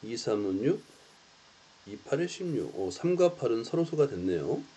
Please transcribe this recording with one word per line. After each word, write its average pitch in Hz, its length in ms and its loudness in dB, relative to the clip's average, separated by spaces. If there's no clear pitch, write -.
이, 113 140 -6
삼은 101 460 0
육, 170 200 2
이, 101 100 -12
팔에 160 300 -2
십육. 143 520 -4
오, 92 120 -2
삼과 175 440 2
팔은 117 280 0
서로소가 156 440 2
됐네요. 92 560 0